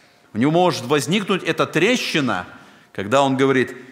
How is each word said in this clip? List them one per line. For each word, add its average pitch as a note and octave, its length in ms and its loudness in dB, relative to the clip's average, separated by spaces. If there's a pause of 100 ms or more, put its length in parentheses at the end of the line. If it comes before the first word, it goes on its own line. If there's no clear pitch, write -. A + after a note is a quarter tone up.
(320)
у G2+ 60 -8
него C#3 140 2
может E3 320 2
возникнуть E3 580 0
эта D#3 240 -2
трещина, D3+ 800 -2 (460)
когда G#2+ 300 0
он C3+ 140 2
говорит: C3+ 380 2 (180)